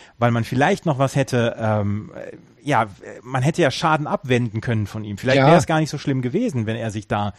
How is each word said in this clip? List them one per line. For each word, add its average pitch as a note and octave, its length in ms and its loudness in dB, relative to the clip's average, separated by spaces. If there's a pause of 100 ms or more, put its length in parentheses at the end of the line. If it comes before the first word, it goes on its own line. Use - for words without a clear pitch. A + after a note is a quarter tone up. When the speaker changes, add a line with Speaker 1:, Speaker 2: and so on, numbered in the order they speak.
(180)
Speaker 1:
weil A#2 140 2
man A#2 100 0
vielleicht C#3+ 440 0
noch C#3+ 120 0
was C3+ 160 0
hätte, B2 420 0
ähm, G#2+ 560 -2 (500)
ja, A#2 260 0 (340)
man B2+ 220 -4
hätte E3 180 2
ja C#3 80 4
Schaden D#3 380 0
abwenden B2 520 -2
können A2 280 -2
von A2 160 -10
ihm. G#2 140 -8
Vielleicht C3 200 4
Speaker 2:
Ja. C3+ 80 8
Speaker 1:
wäre E3 120 10
es C3+ 80 2
gar D#3+ 120 0
nicht D#3 120 0
so D3 80 -8
schlimm C3+ 220 -2
gewesen, B2+ 460 -2
wenn A2 100 -4
er A2+ 140 -6
sich G#2 160 -8
da G#2 320 -2